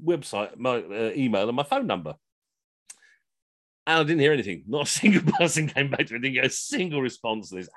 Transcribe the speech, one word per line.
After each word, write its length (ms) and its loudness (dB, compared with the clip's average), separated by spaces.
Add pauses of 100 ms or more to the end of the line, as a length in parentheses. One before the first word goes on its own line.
website, 540 -2
my, 200 -2
uh, 380 -4
email 340 2
and 80 -2
my 60 0
phone 240 -2
number. 280 -4 (1700)
And 120 4
I 40 4
didn't 180 2
hear 120 6
anything. 340 -2
Not 200 -2
a 40 -4
<laughs> 0 -
single 440 4
person 340 2
came 220 0
back 160 0
to 80 -10
me. 40 -6
I 40 -6
didn't 120 -2
get 120 2
a 40 2
single 520 -4
response 480 -4
to 60 -10
this 200 -8